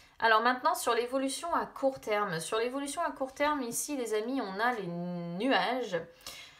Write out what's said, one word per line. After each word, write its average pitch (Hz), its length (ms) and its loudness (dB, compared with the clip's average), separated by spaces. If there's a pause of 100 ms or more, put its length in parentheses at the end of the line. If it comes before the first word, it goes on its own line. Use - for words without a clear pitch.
(180)
Alors 220 220 6
maintenant, 254 340 4
sur 247 200 2
l'évolution 269 580 0
à 240 140 0
court 269 340 -2
terme. 208 400 0
Sur - 160 -2
l'évolution 277 460 -2
à 311 80 0
court 269 240 -6
terme, 294 280 2
ici, 240 360 -4
les 220 160 -2
amis, 240 260 0
on 196 180 -4
a 240 140 2
les 202 140 -4
nuages. 180 1120 0 (600)